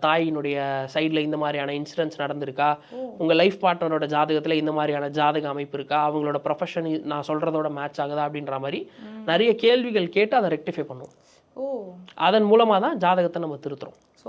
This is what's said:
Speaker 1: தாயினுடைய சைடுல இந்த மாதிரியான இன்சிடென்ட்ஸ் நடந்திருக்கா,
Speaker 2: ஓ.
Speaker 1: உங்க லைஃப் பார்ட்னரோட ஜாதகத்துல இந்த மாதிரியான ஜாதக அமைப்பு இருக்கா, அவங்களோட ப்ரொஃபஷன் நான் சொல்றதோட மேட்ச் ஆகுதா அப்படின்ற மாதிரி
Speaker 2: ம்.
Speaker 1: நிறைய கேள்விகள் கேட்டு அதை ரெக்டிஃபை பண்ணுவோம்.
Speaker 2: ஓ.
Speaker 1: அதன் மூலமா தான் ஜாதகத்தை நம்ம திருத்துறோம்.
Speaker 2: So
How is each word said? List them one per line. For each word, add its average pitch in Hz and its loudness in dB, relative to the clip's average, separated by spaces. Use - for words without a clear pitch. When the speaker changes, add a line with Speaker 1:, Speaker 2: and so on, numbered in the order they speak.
Speaker 1:
தாயினுடைய 143 0
சைடுல 156 0
இந்த 151 -2
மாதிரியான 147 -2
இன்சிடென்ட்ஸ் 151 -6
நடந்திருக்கா, 143 -2
Speaker 2:
ஓ. 254 -10
Speaker 1:
உங்க 165 2
லைஃப் 185 4
பார்ட்னரோட 165 0
ஜாதகத்துல 151 2
இந்த 151 -2
மாதிரியான 147 -2
ஜாதக 151 2
அமைப்பு 143 -6
இருக்கா, 143 0
அவங்களோட 147 -2
ப்ரொஃபஷன் 160 -2
நான் 147 -6
சொல்றதோட 156 -2
மேட்ச் 147 -6
ஆகுதா 147 -2
அப்படின்ற 143 -6
மாதிரி 160 -6
Speaker 2:
ம். 214 -16
Speaker 1:
நிறைய 208 4
கேள்விகள் 226 2
கேட்டு 214 2
அதை 202 4
ரெக்டிஃபை 151 -6
பண்ணுவோம். 123 -16
Speaker 2:
ஓ. 254 -6
Speaker 1:
அதன் 202 4
மூலமா 214 6
தான் 277 0
ஜாதகத்தை 175 2
நம்ம 151 -6
திருத்துறோம். - -10
Speaker 2:
So - -18